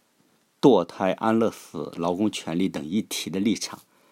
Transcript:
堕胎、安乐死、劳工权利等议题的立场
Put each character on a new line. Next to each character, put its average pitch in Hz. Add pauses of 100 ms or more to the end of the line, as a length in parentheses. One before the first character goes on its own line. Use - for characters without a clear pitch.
(600)
堕 107
胎、 92
安 113
乐 113
死、 -
劳 87
工 104
权 -
利 92
等 80
议 95
题 -
的 85
立 104
场 - (300)